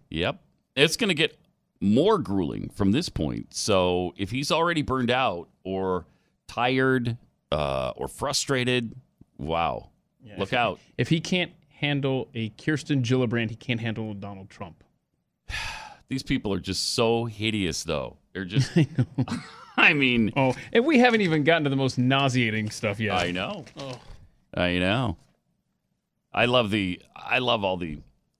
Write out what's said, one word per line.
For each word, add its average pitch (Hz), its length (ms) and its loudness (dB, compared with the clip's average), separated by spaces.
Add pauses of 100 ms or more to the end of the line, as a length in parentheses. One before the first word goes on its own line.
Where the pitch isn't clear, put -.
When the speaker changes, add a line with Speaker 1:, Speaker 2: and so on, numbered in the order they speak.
(120)
Speaker 1:
Yep. 87 280 -2 (360)
It's 139 220 4
gonna 196 180 2
get 151 200 0 (460)
more 151 380 4
grueling 85 500 -2
from 98 220 2
this 151 180 2
point. 60 460 -4
So 90 600 2
if 95 120 -6
he's 135 220 -4
already 165 320 2
burned 127 260 0
out 117 400 -2 (140)
or 95 420 -2 (420)
tired, 127 680 0 (340)
uh, 67 460 0
or 65 100 -6
frustrated, 127 840 -2 (460)
wow. 78 500 -2 (340)
Speaker 2:
Yeah, 107 140 -20
Speaker 1:
Look 95 60 -4
Speaker 2:
if 95 80 -4
he, 131 40 0
Speaker 1:
out. 113 240 0 (180)
Speaker 2:
if 127 120 -2
he 165 100 2
can't 180 320 -2 (180)
handle 139 640 -2
a 113 140 -4
Kirsten 143 520 -2
Gillibrand, 117 480 2
he 113 60 -10
can't 113 260 -4
handle 110 320 -6
Donald 98 380 -12
Trump. 85 320 -16 (640)
Speaker 1:
<sighs> - 580 -12
These 131 160 -4
people 127 300 -2
are 92 60 -2
just - 340 -4
so 117 320 2
hideous, 107 580 -2
though. 67 340 -4 (160)
They're 95 120 -8
just, 113 280 0
Speaker 2:
<laughs> - 40 -16
I 151 180 6
know. - 300 0
Speaker 1:
<laughs> - 500 -12
I 190 200 6
mean. 123 420 2
Speaker 2:
Oh, 131 180 2 (160)
and 233 140 4
we 302 140 6
haven't 233 220 6
even 160 220 2
gotten 160 200 4
to 143 80 0
the 135 40 2
most 135 220 0
nauseating 123 720 2
stuff 104 300 -4
yet. 104 180 0
Speaker 1:
I 87 140 0
know. 98 340 -6 (120)
Speaker 2:
Oh. 131 220 -12 (540)
Speaker 1:
I 87 240 0
know. 98 400 0 (1120)
I 113 140 2
love 120 240 2
the, 95 320 -2 (140)
I 123 240 -4
love 117 240 0
all 92 140 -2
the, 80 220 -8 (400)